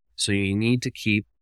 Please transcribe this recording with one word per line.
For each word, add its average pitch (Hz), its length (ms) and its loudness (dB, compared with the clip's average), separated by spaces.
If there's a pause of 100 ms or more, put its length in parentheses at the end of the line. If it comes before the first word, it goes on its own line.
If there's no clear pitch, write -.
(160)
So - 160 -2
you 98 240 0
need 117 260 2
to 127 80 -4
keep 104 360 0 (160)